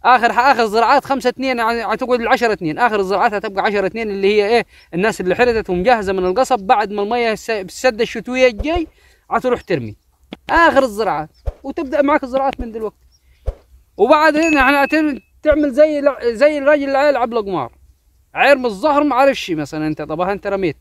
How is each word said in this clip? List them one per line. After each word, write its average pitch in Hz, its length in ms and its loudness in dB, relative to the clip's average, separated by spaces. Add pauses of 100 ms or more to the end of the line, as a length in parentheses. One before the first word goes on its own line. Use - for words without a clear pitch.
آخر 226 300 4
ح-، 220 60 0
آخر 240 260 4
زراعات 233 400 2
خمسة 254 240 -2
اتنين 254 280 -4
يعني 233 260 -2
هتقعد 226 380 -2
العشرة 240 320 2
اتنين. 165 260 -6
آخر 220 200 2
الزراعات 196 340 0
هتبقى 196 300 -4
عشرة 202 220 0
اتنين 214 240 -4
اللي 196 180 -2
هي 208 200 2
إيه؟ 226 180 2 (280)
الناس 196 280 -2
اللي 180 140 0
حرثت 226 340 0
ومجهزة 190 440 0
من 185 120 -2
القصب 220 340 0
بعد 196 320 0
ما 208 120 -4
المية 233 300 -2
الس-، - 160 -10
السدة 220 540 -2
الشتوية 254 460 0
تجي 302 380 -4 (440)
هتروح 247 300 -2
ترمي. 120 340 -6 (540)
آخر 294 340 4
الزراعات. 196 460 -4 (340)
وتبدأ 285 380 -4
معاك 285 220 2
الزراعات 262 360 -4
من 240 120 -8
دلوقتي. 220 340 -10 (920)
وبعدين 302 560 4
يعني 277 240 4
هتعمل، 294 440 0 (220)
تعمل 294 280 2
زي 294 280 4
الع-، 269 260 -2
زي 262 320 2
الراجل 277 260 2
اللي 269 140 0
هيلعب 262 360 2
القمار. 190 380 -4 (600)
عير 254 240 4
من 254 80 -6
الظهر 277 380 0
ما 277 120 0
عارفش 269 360 2
مثلًا 156 360 -6
أنت، 156 140 -6
طب 156 200 -6
ها 185 100 -2
أنت 202 160 -8
رميت. 196 340 -2